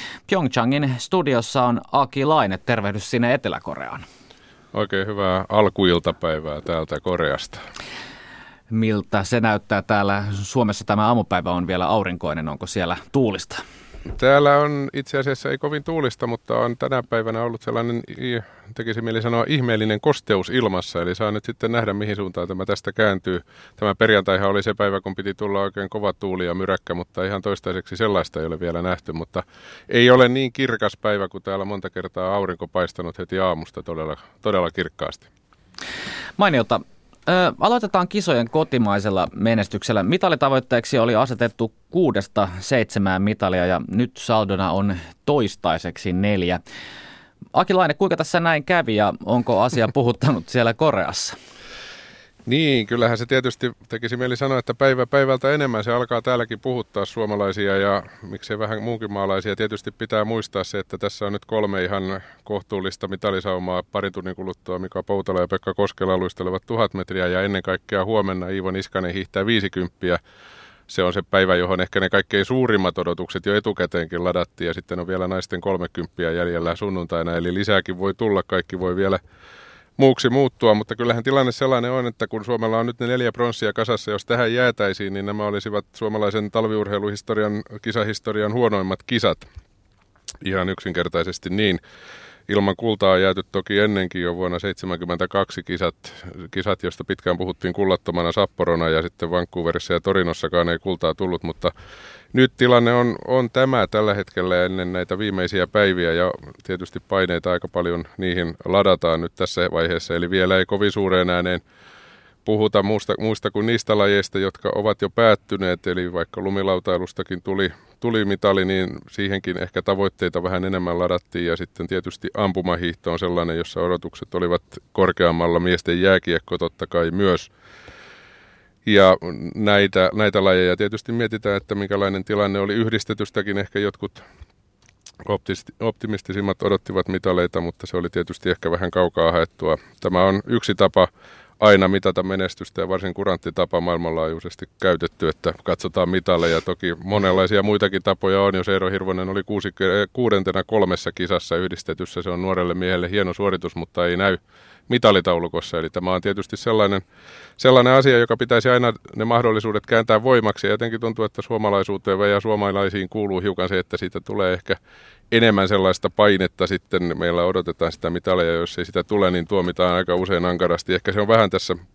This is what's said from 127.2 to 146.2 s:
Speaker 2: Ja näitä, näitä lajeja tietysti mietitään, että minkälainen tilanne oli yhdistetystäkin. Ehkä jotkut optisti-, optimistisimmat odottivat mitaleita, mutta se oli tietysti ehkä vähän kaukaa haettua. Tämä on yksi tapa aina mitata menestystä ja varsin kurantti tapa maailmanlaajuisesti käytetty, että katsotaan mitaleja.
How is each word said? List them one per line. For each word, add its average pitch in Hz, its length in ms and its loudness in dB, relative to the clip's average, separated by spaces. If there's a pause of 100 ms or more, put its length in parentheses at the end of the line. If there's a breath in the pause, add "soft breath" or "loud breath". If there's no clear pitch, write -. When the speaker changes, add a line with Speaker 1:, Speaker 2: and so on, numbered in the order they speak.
Speaker 2:
Ja 98 300 8 (380)
näitä, 101 600 4
näitä 104 300 2
lajeja 92 320 4
tietysti 104 360 -4
mietitään, 110 440 -2
että 101 180 -6
minkälainen 98 500 -2
tilanne 101 360 0
oli 101 140 -2
yhdistetystäkin. 104 840 -2
Ehkä 101 200 -6
jotkut 101 440 -6 (1080 soft breath)
optisti-, - 520 -6
optimistisimmat 101 800 -4
odottivat 95 460 -2
mitaleita, 90 520 0
mutta 85 260 -8
se - 100 -8
oli 87 140 -4
tietysti 90 400 -4
ehkä 85 200 -2
vähän 87 200 -2
kaukaa 85 420 2
haettua. 82 460 0 (220 loud breath)
Tämä 92 240 2
on 95 220 4
yksi 117 280 -2
tapa 92 340 4 (520 loud breath)
aina 98 280 8
mitata 92 340 0
menestystä 92 580 -6
ja 90 80 -4
varsin 92 260 -4
kurantti 92 380 -2
tapa 87 280 0
maailmanlaajuisesti 82 880 -4 (160)
käytetty, 85 460 0
että 78 260 -2 (100)
katsotaan 90 440 0
mitaleja. 85 520 2